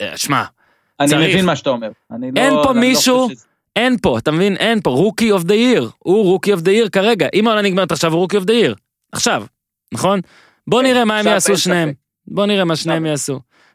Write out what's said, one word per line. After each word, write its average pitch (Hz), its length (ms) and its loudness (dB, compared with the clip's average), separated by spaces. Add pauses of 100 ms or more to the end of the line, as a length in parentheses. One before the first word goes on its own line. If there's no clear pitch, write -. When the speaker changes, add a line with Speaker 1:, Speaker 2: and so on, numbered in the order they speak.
Speaker 1:
אה, 101 160 -8
שמע, 131 260 -2 (560)
Speaker 2:
אני 143 100 2
Speaker 1:
צריך. 151 200 2
Speaker 2:
מבין 185 160 2
מה 165 100 0
שאתה 139 140 -4
אומר. 117 200 -4 (220)
אני 127 240 -8
לא, 220 60 2
Speaker 1:
אין 277 120 2 (100)
פה 269 80 2
Speaker 2:
אני 247 40 0
לא 233 60 2
Speaker 1:
מישהו, 254 420 2
Speaker 2:
חושב 214 120 -4
שזה - 100 -20 (300)
Speaker 1:
אין 240 260 0
פה, 131 160 0
אתה 151 140 -2
מבין? 185 260 0
אין 220 240 0
פה, 143 280 0
Rookie 208 300 0
of 170 40 -4
the 175 80 -2 (260)
Year, 131 60 0 (160)
הוא 190 400 2
Rookie 202 180 0
of - 20 -4
the 202 260 2
Year 185 40 -4
כרגע, 196 440 0
אם 214 140 2
העונה 214 140 2
נגמרת 185 300 0
עכשיו, 165 220 -2
הוא 175 140 0
Rookie 196 100 -2
of 190 80 0
the 190 60 0
Year, 190 220 2 (380)
עכשיו, 156 320 -4 (500)
נכון? 185 260 0 (480)
בוא 214 140 2
Speaker 2:
כן, 262 60 2
Speaker 1:
נראה 247 180 2
מה 214 80 0
הם 214 60 -2
Speaker 2:
עכשיו 208 140 2
Speaker 1:
יעשו 196 160 0
Speaker 2:
אין 196 80 2
Speaker 1:
שניהם. 175 320 0
Speaker 2:
ספק. 143 80 -10 (300)
Speaker 1:
בוא 190 180 -2
נראה 196 200 0
מה 165 100 0
שניהם 160 300 -4
Speaker 2:
עכשיו. 156 60 -4
Speaker 1:
יעשו. 135 280 -6 (360)